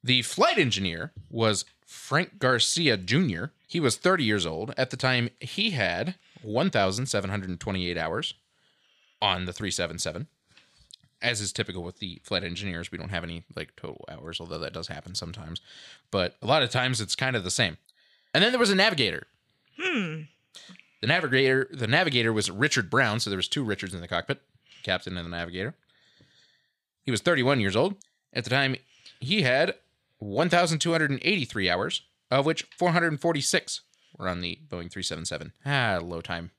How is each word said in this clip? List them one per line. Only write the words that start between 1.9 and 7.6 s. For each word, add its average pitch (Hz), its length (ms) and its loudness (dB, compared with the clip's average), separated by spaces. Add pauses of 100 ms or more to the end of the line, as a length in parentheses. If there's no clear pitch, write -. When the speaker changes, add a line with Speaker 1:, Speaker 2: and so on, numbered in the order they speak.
Speaker 1:
Garcia 127 600 4
Junior. 107 560 0 (140)
He 175 120 -2
was 120 160 4
thirty 180 300 2
years 104 200 2
old. 82 320 -6
At 131 120 0
the - 80 -8
time, 123 320 2 (100)
he 202 320 -4
had 113 440 -2 (260)
one 120 280 0
thousand 101 360 2
seven 98 240 -2
hundred 95 320 -4